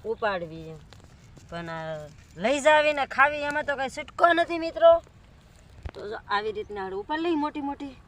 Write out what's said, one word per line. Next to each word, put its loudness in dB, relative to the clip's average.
ઉપાડવી -6
એમ. -18
પણ -10
આ -10
લઈ 2
જાવી 6
ને 0
ખાવી 4
એમાં -4
તો -4
કાંઈ -6
છૂટકો 2
નથી 0
મિત્રો. 6
તો -16
જો -8
આવી -2
રીતના -8
હાલ -8
ઉપાડી -4
લઈ 0
મોટી -6
મોટી. -10